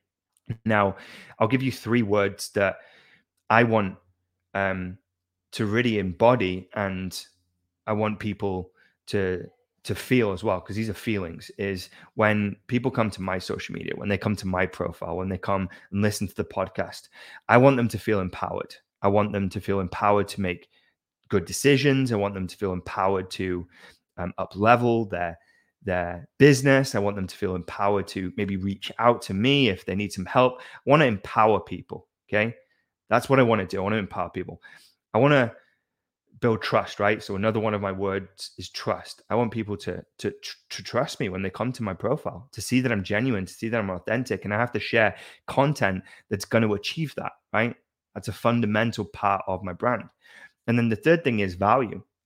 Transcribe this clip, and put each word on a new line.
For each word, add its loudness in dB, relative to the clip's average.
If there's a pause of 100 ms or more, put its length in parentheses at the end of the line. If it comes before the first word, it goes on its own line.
(640)
Now, 2 (420)
I'll 2
give 0
you -2
three 0
words 0
that 0 (720)
I 6
want, 0 (560)
um, -2 (540)
to -2
really 0
embody, 2
and -6 (640)
I -2
want -2
people -6 (340)
to, -4 (340)
to -6
feel 2
as -8
well, 0
'cause -10
these -4
are -6
feelings, -6
is -6 (240)
when 4 (120)
people 0
come 0
to -10
my -4
social -8
media, -8
when -6
they 2
come 0
to -10
my 0
profile, -8
when -4
they -4
come -2 (220)
and -2
listen -2
to -14
the -4
podcast, -6 (400)
I 8
want 8
them 2
to -4
feel 0
empowered. -6 (280)
I 2
want 4
them 0
to -6
feel -2
empowered 2
to -8
make -4 (600)
good 2
decisions. 2
I 0
want 0
them -4
to -14
feel -2
empowered -2
to, -4 (480)
um, -6
up-level 2
their, -6 (440)
their -4 (100)
business. 6
I 2
want 0
them -6
to -14
feel -4
empowered -2
to -6
maybe -2
reach -6
out 4
to -6
me 4
if -2
they -4
need -2
some -8
help. 2
I -8
wanna 6
empower 2
people, -12 (200)
okay? 0 (520)
That's 2
what 6
I 6
wanna 2
do. -6
I -2
wanna 0
empower -6
people. -10 (540)
I 4
wanna 4 (840)
build 2
trust, -2
right? 0
So -8
another 0
one 0
of -2
my -4
words -6
is -12
trust. -8
I 0
want 0
people -6
to, -8 (140)
to, -6 (340)
to -14
trust -4
me -4
when -6
they -4
come -4
to -10
my -4
profile, -4
to -12
see 2
that 0
I'm 0
genuine, 0
to -18
see -8
that 0
I'm -4
authentic, -2
and -4
I 0
have 0
to -2
share 2 (300)
content 0 (240)
that's -4
gonna 2
achieve -4
that, -8 (200)
right? 0 (400)
That's -8
a -6
fundamental 0
part -2
of -4
my -8
brand. -2 (580)
And 2
then 4
the 0
third 4
thing 0
is -2
value. 2 (240)